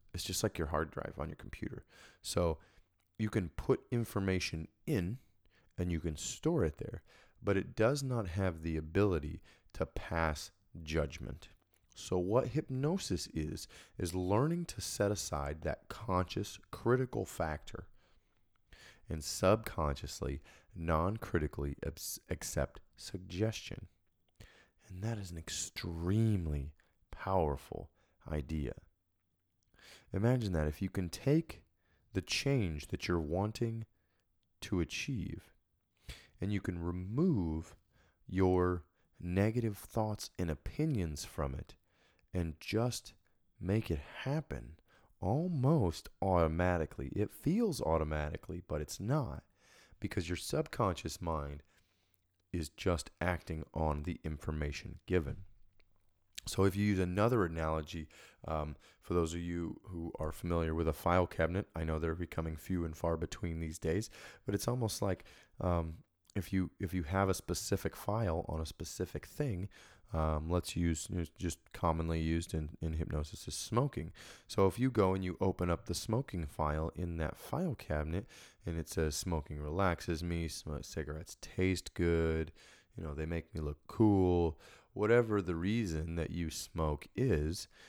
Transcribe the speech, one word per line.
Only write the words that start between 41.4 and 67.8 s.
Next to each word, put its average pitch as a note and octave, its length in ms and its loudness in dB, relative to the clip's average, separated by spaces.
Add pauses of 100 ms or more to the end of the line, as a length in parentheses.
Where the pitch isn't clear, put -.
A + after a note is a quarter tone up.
it - 200 -10 (580)
and E2 260 -2
just - 540 -2 (460)
make G2 300 0
it D#2 100 2 (240)
happen D#2+ 520 -4 (460)
almost C3 880 2 (120)
automatically. E2+ 960 4
It - 160 0
feels F#3 500 2
automatically, D#2 840 0
but D2+ 140 -2
it's - 180 -8
not, A2 440 -2 (560)
because F2 300 -2
your F2 60 0
subconscious - 840 -2
mind D2+ 420 -4 (880)
is D#2+ 180 -4
just - 400 0 (100)
acting E2+ 440 -2 (100)
on D2+ 300 2
the E2+ 200 -4
information D2 840 -4
given. D2+ 300 2 (1120)
So - 180 4
if G2 100 4
you G2+ 100 2
use G2+ 140 4
another G2+ 440 4
analogy, D#2+ 640 -2 (400)
um, D2+ 280 -2 (260)
for - 120 -4
those E2+ 200 4
of E2+ 60 -4
you F2 460 -4
who E2+ 340 -6
are D#2 120 -2
familiar E2 440 0
with D#2+ 120 2
a D#2 60 2
file F2 320 4
cabinet, E2+ 500 0
I E2 80 -2
know D#2+ 140 0
they're D#2+ 160 0
becoming E2 420 -4
few F2 300 -2
and D#2+ 100 -6
far E2+ 220 0
between E2 420 -4
these D#2+ 200 -4
days, E2 300 0 (360)
but G#2 80 0
it's - 140 0
almost A#2+ 340 0
like, G2 220 0 (360)
um, E2 360 2 (400)
if F#2+ 180 -4
you, F#2+ 160 2 (100)
if F2+ 140 -4
you F2+ 100 0
have F#2+ 260 4
a F#2+ 40 4
specific - 640 -2